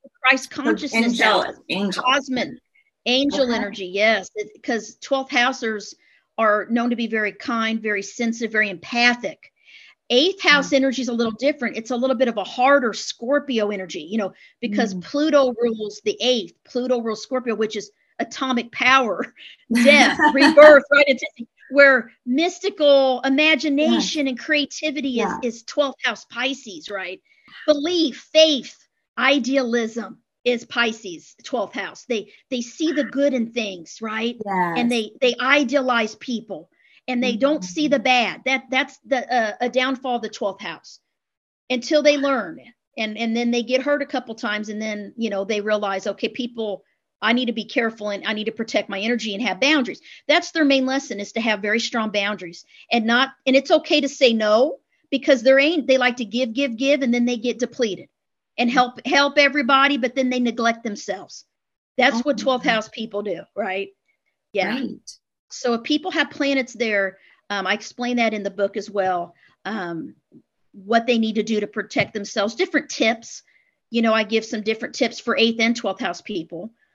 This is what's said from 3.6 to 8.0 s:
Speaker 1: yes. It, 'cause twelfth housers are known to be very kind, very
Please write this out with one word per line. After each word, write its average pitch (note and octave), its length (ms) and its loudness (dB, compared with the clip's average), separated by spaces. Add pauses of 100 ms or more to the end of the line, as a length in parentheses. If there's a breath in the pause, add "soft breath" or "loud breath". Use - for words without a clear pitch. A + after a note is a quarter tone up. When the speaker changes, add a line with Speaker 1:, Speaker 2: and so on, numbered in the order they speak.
Speaker 1:
yes. G3 480 0
It, G#3 260 -10
'cause A3 400 -6
twelfth C4+ 300 -4
housers A#3+ 640 -2 (420 soft breath)
are G#3+ 320 2
known A#3 220 0
to A#3+ 40 -2
be A3+ 120 -4
very G#3 240 -2
kind, A3+ 500 -4
very G#3 220 -4